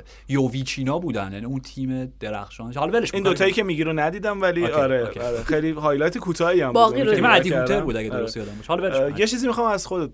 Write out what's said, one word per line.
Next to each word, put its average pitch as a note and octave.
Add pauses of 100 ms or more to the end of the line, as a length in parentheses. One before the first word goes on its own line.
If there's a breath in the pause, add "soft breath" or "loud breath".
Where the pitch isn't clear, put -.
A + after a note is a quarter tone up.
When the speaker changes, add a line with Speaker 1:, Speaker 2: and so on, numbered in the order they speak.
(300 soft breath)
Speaker 1:
یوویچینا C3+
بودن، A2
یعنی G#2
اون C3+
تیم C3
درخشان. G#2+
حالا D3
ولش A3+
کن. G3
Speaker 2:
این G3+
دوتایی F#3+
که G3+
میگی E3
رو D#3+
ندیدم، F#3+
ولی F3
Speaker 1:
اوکی، D#3+
Speaker 2:
آره، C3+
Speaker 1:
اوکی. A2+
Speaker 2:
آره، A#2+
خیلی D#3
هایلایت D3+
کوتاهی F3
هم C#3
بود. B2
Speaker 3:
باقی A3+
Speaker 2:
یعنی C4
Speaker 3:
رو -
Speaker 2:
که G#3+
Speaker 1:
تیم G3+
Speaker 2:
نگاه A3
Speaker 1:
ادی F3
هوتر B2+
Speaker 2:
کردم. G3+
Speaker 1:
بود A2+
اگه A2
Speaker 2:
آره. B2+
Speaker 1:
درست A#2
یادم G#2
باشه. A2
حالا F3
ولش F3
Speaker 2:
اه، C#3
Speaker 1:
کن. D3
Speaker 2:
یه G#3
چیزی B3
می‌خوام A3+
از G3+
خودت E3+